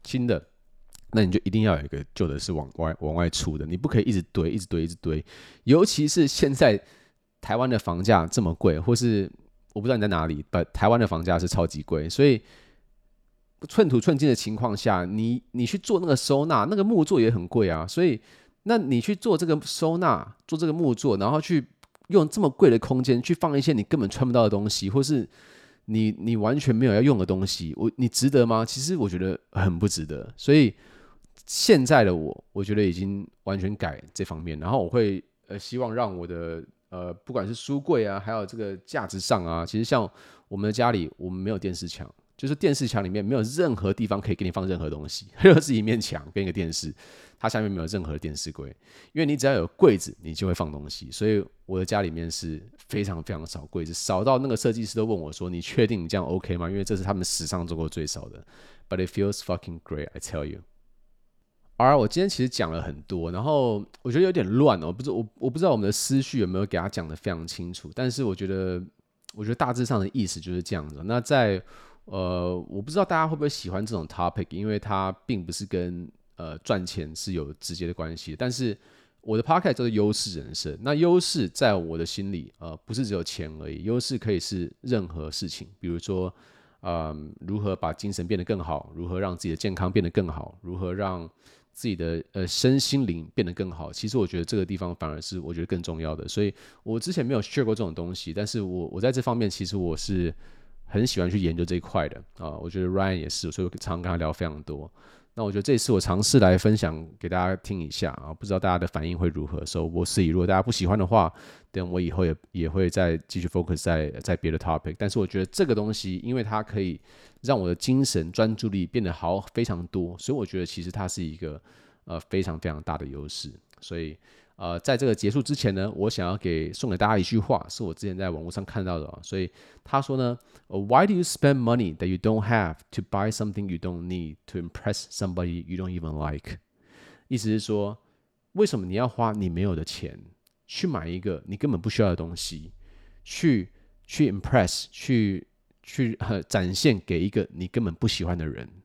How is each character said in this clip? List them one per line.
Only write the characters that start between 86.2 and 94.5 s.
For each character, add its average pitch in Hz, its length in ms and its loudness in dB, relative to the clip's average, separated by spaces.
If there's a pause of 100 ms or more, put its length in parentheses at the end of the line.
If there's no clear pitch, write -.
呃， 82 360 -4 (240)
如 98 180 -6
何 101 160 -2
把 82 180 -2
精 101 200 -8
神 87 160 -6
变 98 100 0
得 90 60 -4
更 101 160 -2
好， 80 340 -6
如 85 140 -8
何 90 100 -4
让 92 180 -2
自 - 60 -14
己 90 80 -4
的 80 60 -4
健 95 180 -4
康 92 160 0
变 95 140 4
得 85 60 -2
更 92 180 0
好， 80 320 -10
如 90 160 -10
何 92 180 -4
让 92 340 -6 (460)
自 - 140 -6
己 98 80 -2
的， 82 260 -2 (100)
呃， 92 140 -4
身 131 320 4
心 135 280 0
灵 82 280 -4
变 107 120 2
得 87 80 -4
更 92 160 -6
好。 80 200 -10
其 - 160 -8
实 113 120 -2
我 101 80 2
觉 87 120 -4
得 85 60 -2
这 110 120 -4